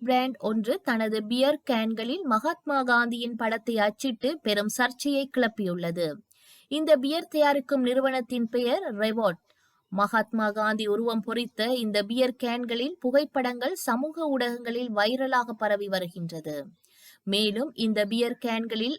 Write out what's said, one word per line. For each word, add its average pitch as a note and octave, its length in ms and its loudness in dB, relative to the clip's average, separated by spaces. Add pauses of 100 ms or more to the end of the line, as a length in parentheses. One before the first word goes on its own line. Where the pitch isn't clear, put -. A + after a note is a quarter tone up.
பிராண்ட் B3+ 380 2
ஒன்று A3 420 0
தனது A3 460 0
பியர் C4 340 2 (100)
கேன்களில் A3+ 520 -2
மகாத்மா C#4 600 0
காந்தியின் A#3+ 540 0
படத்தை A3+ 400 -2
அச்சிட்டு A#3+ 680 0
பெரும் G#3 260 2
சர்ச்சையை C4+ 680 0
கிளப்பியுள்ளது. F3 800 -2 (540)
இந்த D4+ 280 4
பியர் D4 320 -2
தயாரிக்கும் C#4+ 540 2
நிறுவனத்தின் B3+ 640 0
பெயர் B3 460 -2
ரெவார்ட். G#3+ 460 0 (480)
மகாத்மா G#3 600 0
காந்தி G#3+ 360 0
உருவம் A3+ 340 0
பொறித்த A#3 540 -2
இந்த G#3+ 280 0
பியர் B3+ 400 0
கேன்களின் A#3+ 580 -2
புகைப்படங்கள் B3+ 760 0
சமூக D#4 520 -2
ஊடகங்களில் A#3+ 720 -2
வைரலாக B3 540 2
பரவி G#3 380 -2
வருகின்றது. E3 800 -6 (560)
மேலும் G#3 520 0
இந்த G#3+ 300 2
பியர் A#3 420 -2
கேன்களில் A3+ 520 -2